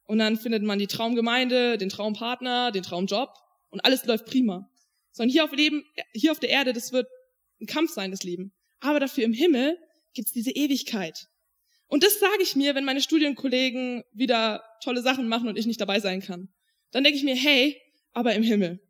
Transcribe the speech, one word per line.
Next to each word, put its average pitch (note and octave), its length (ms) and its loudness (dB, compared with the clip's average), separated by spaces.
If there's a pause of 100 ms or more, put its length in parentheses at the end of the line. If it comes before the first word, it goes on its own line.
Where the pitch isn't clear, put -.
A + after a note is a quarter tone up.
und G#3+ 140 0
dann A3 180 2
findet A3 260 -2
man G#3 160 0
die G3+ 80 0
Traumgemeinde, A#3+ 920 0
den F#3+ 100 -2
Traumpartner, A#3+ 800 -4
den F#3+ 140 -4
Traumjob G3 460 -2 (400)
und G3 100 -12
alles C4 240 2
läuft A3+ 220 -2
prima. G3+ 440 0 (400)
Sondern B3 220 0
hier D#4+ 100 4
auf D4+ 100 -2
Leben, D4+ 300 2 (300)
hier C4 180 2
auf D4+ 80 -2
der A#3+ 120 -2
Erde, C4 220 2
das A3+ 200 -6
wird B3+ 160 -2 (520)
ein A3+ 60 -14
Kampf D#4+ 260 -4
sein, F#3+ 200 -6
das F#3+ 100 -8
Leben. F3+ 320 -10 (240)
Aber D4 220 0
dafür C4+ 240 -2
im A3+ 80 2
Himmel C#4 440 2 (380)
gibt's B3+ 160 -6
diese A#3+ 220 -4
Ewigkeit. A#3+ 760 -2 (600)
Und D4+ 160 2
das G4+ 160 4
sage G4+ 200 4
ich F4 140 0
mir, C#4 220 2
wenn C4+ 80 -2
meine C4+ 160 0
Studienkollegen B3+ 1120 0
wieder A3+ 500 0 (180)
tolle B3 220 -2
Sachen B3+ 240 2
machen A#3 220 -2
und G3 100 -4
ich A3 80 -2
nicht A3+ 140 -2
dabei G3 180 0
sein F#3+ 220 -2
kann. F3+ 300 -12 (420)
Dann C4 100 0
denke D4 160 4
ich C4+ 60 -4
mir, C4+ 100 2
"Hey, B3+ 420 4 (360)
aber A#3+ 220 0
im G#3+ 100 2
Himmel G3+ 460 0